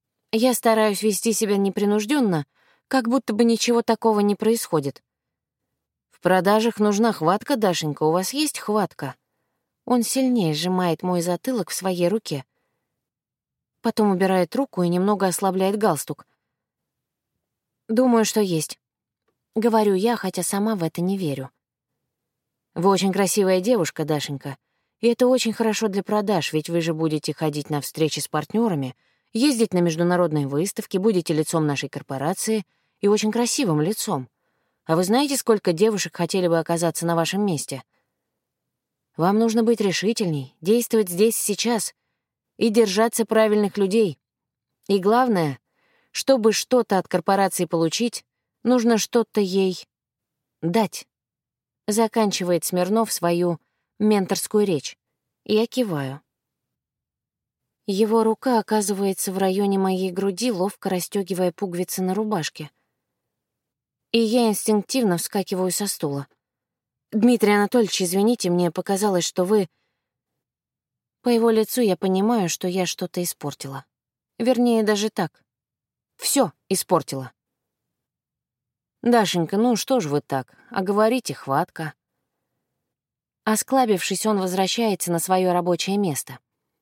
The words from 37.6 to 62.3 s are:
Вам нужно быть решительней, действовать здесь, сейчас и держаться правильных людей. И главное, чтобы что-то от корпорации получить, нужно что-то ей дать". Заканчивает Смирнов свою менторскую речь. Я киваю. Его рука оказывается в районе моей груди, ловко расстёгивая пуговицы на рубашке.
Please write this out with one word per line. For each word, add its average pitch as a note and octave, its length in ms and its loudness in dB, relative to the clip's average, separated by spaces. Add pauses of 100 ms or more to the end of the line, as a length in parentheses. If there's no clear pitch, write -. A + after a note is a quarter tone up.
Вам F#3+ 220 2
нужно A3+ 240 2
быть A3+ 180 2
решительней, F3+ 800 -2
действовать A3 480 0
здесь, G3+ 280 2
сейчас G#3 580 -4 (640)
и A3+ 140 2
держаться A3 540 2
правильных G#3 520 2
людей. G3 420 2 (720)
И G3 100 2
главное, G3 600 2 (520)
чтобы A3+ 420 2
что-то G#3+ 460 0
от F3 100 -2
корпорации F#3+ 560 0
получить, E3 600 -2 (380)
нужно A#3 360 2
что-то - 420 0
ей F#3+ 460 0 (760)
дать". F3 440 -2 (800)
Заканчивает G3+ 800 0
Смирнов F#3+ 480 0
свою E3+ 460 0 (400)
менторскую G#3 640 0
речь. F3 320 -4 (480)
Я G#3+ 220 0
киваю. D3 560 -4 (1600)
Его G#3+ 360 2
рука A3 380 2
оказывается G3 720 -2
в F#3 60 -4
районе G3 400 2
моей F#3+ 340 0
груди, G3 400 -2
ловко F#3+ 360 -4
расстёгивая F#3 640 -2
пуговицы F3+ 500 -6
на F#3 140 0
рубашке. G3+ 560 -4 (1400)